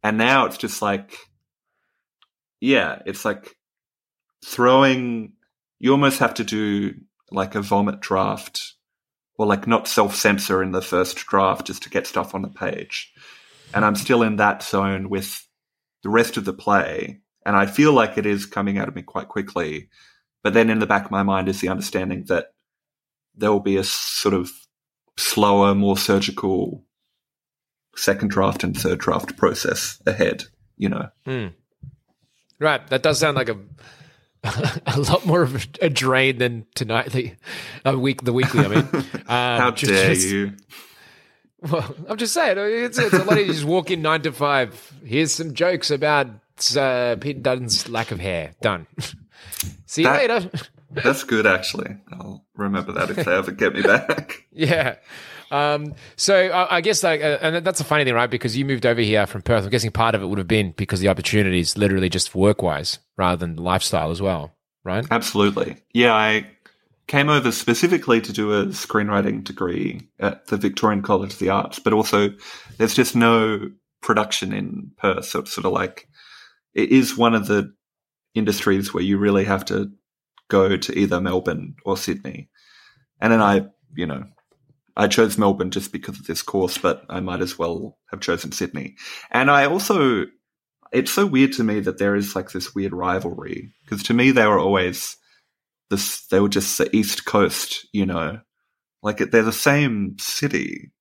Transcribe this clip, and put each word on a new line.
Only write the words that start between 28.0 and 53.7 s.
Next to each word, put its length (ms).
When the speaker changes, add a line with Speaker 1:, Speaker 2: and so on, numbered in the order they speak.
Speaker 1:
draft 340
and 120
third 240
draft 380
process 680
ahead, 380
you 120
know? 200
Speaker 2:
Hmm. 220
Right. 280
That 160
does 160
sound 160
like 140
a, 80
<laughs> 0
a 140
lot 260
more 160
of 140
a, 300
a 40
drain 480
than 280
Tonightly, 600
uh, 120
week, 260
the 100
Weekly, 320
I 20
mean. 200
Speaker 1:
<laughs> 180
Speaker 2:
Um, 320
Speaker 1:
How 120
Speaker 2:
just, 200
Speaker 1:
dare 220
Speaker 2:
just 140
Speaker 1:
you? 260
Speaker 2:
Well, 340
I'm 100
just 160
saying, 260
it's, 400
it's 140
a 100
lot 160
easier 80
to 60
just 120
walk 240
in 140
nine 180
to 100
five. 600
Here's 300
some 220
jokes 340
about, 380
uh, 420
Pete 220
Dutton's 480
lack 220
of 80
hair. 420
Done. 300
<laughs> 920
See 180
you 40
Speaker 1:
That 220
Speaker 2:
later. 220
Speaker 1:
That's 320
good, 240
actually. 500
I'll 340
remember 380
that 160
if 160
they 80
ever 180
get 220